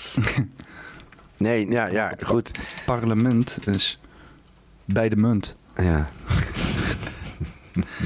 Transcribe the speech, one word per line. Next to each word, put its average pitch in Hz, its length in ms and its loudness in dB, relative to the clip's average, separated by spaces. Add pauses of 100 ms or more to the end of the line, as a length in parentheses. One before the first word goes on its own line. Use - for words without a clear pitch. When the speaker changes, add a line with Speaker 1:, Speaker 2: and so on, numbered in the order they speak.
(560)
Speaker 1:
<laughs> - 800 -20
Nee, 107 340 2
ja, 117 160 2
ja, 95 280 0 (100)
goed. 113 260 0 (340)
Speaker 2:
Parlement 117 840 2
is - 340 0 (840)
bij 113 240 2
de 107 80 2
munt. 107 400 2 (200)
Speaker 1:
Ja. 80 320 4
<laughs> - 40 -14 (1900)